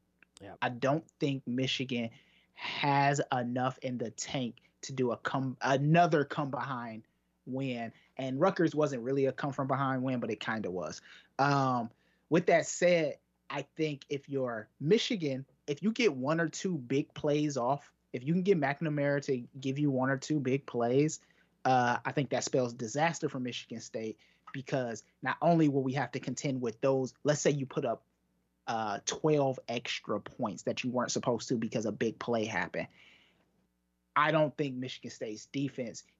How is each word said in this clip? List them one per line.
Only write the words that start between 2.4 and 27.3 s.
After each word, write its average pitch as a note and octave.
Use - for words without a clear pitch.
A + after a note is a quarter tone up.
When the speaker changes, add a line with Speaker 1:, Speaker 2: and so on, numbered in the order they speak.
Speaker 2:
has C#3+
enough B2+
in B2
the A2+
tank B2
to -
do B2+
a A2
come, C3+
another D3+
come C#3+
behind A#2+
win. B2
And C3
Rutgers F3+
wasn't C#3
really C3+
a B2+
come C#3+
from C#3
behind C3
win, B2+
but A2+
it G#2+
kinda G#2+
was. F2
Um, C3
with F3
that E3
said, E3+
I C#3+
think D3+
if C#3
you're A#2+
Michigan, D3+
if C#3+
you G#3+
get A3
one D3
or E3
two F3
big C3+
plays D3
off, B2+
if B2+
you D#3
can F#3
get F#3
McNamara C#3+
to B2+
give C3+
you D3
one C3
or C3+
two D3+
big C3
plays, B2+
uh, B2
I C3
think C3+
that B2
spells B2+
disaster C#3+
for C#3
Michigan A#2
State A2
because B2+
not C3
only D#3+
will C3+
we C3
have C3
to B2+
contend C3
with A#2
those, C3+
let's D3